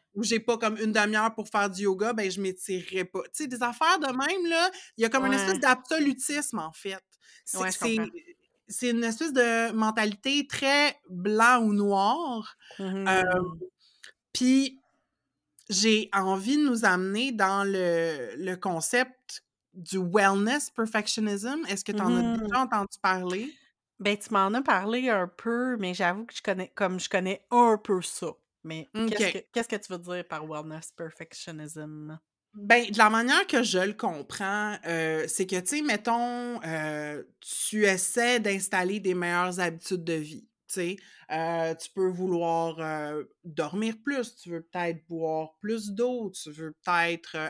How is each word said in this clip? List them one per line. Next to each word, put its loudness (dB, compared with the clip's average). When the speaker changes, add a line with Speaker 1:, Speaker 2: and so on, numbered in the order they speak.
Speaker 1:
Ou -2
j'ai 0
pas 0
comme -2
une 0
demi-heure 2
pour -8
faire 2
du -6
yoga, 2
ben, -2
je -6
m'étirerai -4
pas. -6
Tu -8
sais, -4
des -8
affaires 2
de -2
même, 0
là, 2
il 0
y 6
a 2
comme 2
une 2
espèce 2
Speaker 2:
Ouais. 0
Speaker 1:
d'absolutisme, 0
en -6
fait. -10
C'est, -4
Speaker 2:
Ouais, 0
je -2
Speaker 1:
c'est, 0
Speaker 2:
comprends. -4
Speaker 1:
c'est -4
une 2
espèce -2
de 4
mentalité 0
très 2
blanc 4
ou 4
noir. 2
Speaker 2:
Mm-hmm. -4
Speaker 1:
Euh, 4
puis 2
j'ai 4
envie 0
de 4
nous 2
amener 2
dans 2
le, 0
le -4
concept -2
du -6
wellness 4
perfectionism. -2
Est-ce -4
que -4
t'en 2
as 2
Speaker 2:
Mm-hmm. -2
Speaker 1:
déjà -2
entendu -2
parler ? 0
Speaker 2:
Ben, 0
tu -6
m'en 6
as 0
parlé 2
un 2
peu, -2
mais -2
j'avoue 0
que -18
je -12
connais, -2
comme -2
je -6
connais -2
un 6
peu -2
ça. -8
Mais -12
qu'est-ce 0
Speaker 1:
Ok. 0
Speaker 2:
que, -6
qu'est-ce -2
que -4
tu -10
veux -8
dire -8
par -8
wellness -12
perfectionism ? -14
Speaker 1:
Ben, 4
de -2
la 8
manière 4
que 2
je 0
le 2
comprends, -4
euh, 0
c'est -2
que, -2
tu -2
sais, -2
mettons, -2
euh, -6
tu 0
essaies 2
d'installer 0
des 0
meilleures 0
habitudes -4
de -2
vie, -8
tu -8
sais. -4
Euh, -2
tu -12
peux 0
vouloir, 0
euh, -4
dormir -4
plus, -4
tu -18
veux -8
peut-être -6
boire -4
plus -4
d'eau, -2
tu -14
veux -12
peut-être, 0
euh, -4